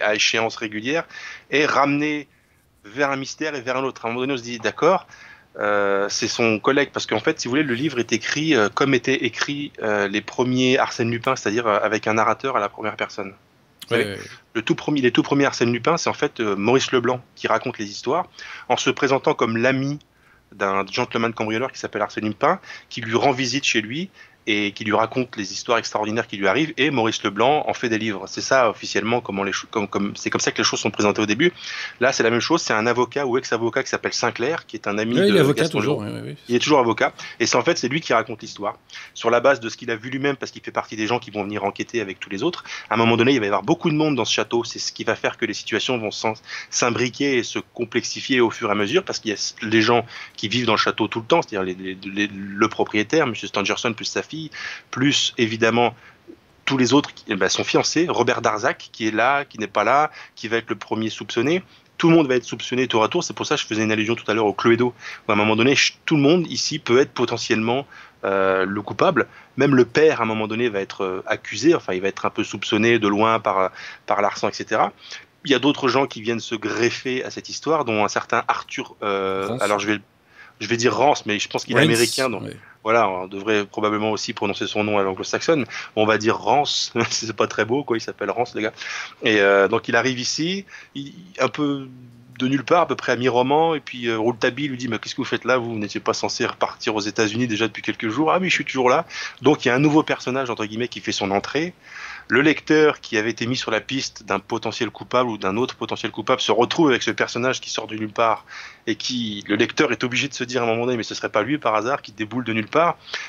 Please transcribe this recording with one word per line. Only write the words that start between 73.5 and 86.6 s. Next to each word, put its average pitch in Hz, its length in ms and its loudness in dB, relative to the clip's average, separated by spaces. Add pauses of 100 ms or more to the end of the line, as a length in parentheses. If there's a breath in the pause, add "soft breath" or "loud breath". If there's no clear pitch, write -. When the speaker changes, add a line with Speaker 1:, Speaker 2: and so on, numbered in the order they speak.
Speaker 1:
par 101 160 0
Larsan, 104 280 0
et - 40 -4
cetera. 113 400 -2 (500 loud breath)
Il 139 80 0
y 131 40 6
a 123 40 2
d'autres 139 300 2
gens 131 180 4
qui 113 140 -12
viennent 113 180 -2
se - 160 -6
greffer 117 720 -2
à 101 60 -10
cette - 180 -12
histoire, 147 340 -2
dont 107 220 0
un - 20 2
certain 117 400 -2
Arthur, - 560 -6
euh, 98 460 -2
Speaker 2:
Rance. 120 120 -4
Speaker 1:
alors 104 180 2
je 101 120 -4
vais, 104 80 0 (600 loud breath)
je 107 80 -8
vais 117 100 0
dire 117 180 2
Rance, 131 300 2
mais 104 140 0
je - 100 -4
pense - 160 -4
qu'il - 100 -4
est - 40 6
Speaker 2:
Rance, 151 80 6
Speaker 1:
américain, 120 420 2
donc 107 140 -6
Speaker 2:
ouais. 107 120 -12 (280 loud breath)
Speaker 1:
voilà, 110 260 4
on 92 160 -4
devrait 101 400 0
probablement 107 460 0
aussi 107 220 -4
prononcer 101 340 -4
son 107 160 -2
nom 104 160 0
à 98 40 2
l'anglo-saxonne. 110 640 0 (300 loud breath)
On 110 100 2
va 107 140 4
dire 107 180 2
Rance, 131 640 0